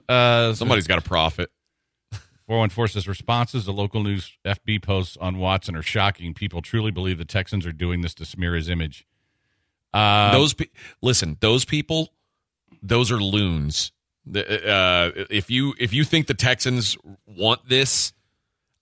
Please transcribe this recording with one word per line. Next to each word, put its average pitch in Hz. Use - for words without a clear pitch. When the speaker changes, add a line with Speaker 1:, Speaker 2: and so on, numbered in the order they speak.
Speaker 1:
uh, 120
so 113
Speaker 2:
Somebody's 107
gotta 90
profit. 82
Speaker 1:
Four 113
one 110
four 113
says, 95
"Responses 117
to 98
local 101
news 101
F 98
B 107
posts 95
on 92
Watson 92
are 78
shocking. 95
People 87
truly 110
believe 90
the 82
Texans 92
are 85
doing 87
this 85
to 80
smear 87
his 80
image." 82
Uh, 104
Speaker 2:
Those 143
pe-, -
listen, 92
those 117
people, 156
those 113
are 117
loons. 92
The, 98
uh, 90
if 101
you, 131
if 113
you 143
think 156
the 135
Texans 123
want 107
this, 131